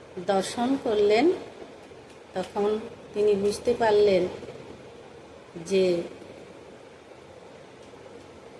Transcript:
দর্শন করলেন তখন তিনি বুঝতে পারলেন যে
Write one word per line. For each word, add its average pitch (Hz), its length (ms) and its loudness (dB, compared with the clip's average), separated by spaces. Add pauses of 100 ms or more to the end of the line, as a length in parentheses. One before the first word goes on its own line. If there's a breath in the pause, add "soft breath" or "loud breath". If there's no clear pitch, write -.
(260)
দর্শন 202 420 0 (160)
করলেন 214 420 4 (1040)
তখন 202 360 -2 (420)
তিনি 208 260 2
বুঝতে 202 440 0
পারলেন 208 420 6 (1500)
যে 190 140 4 (2750)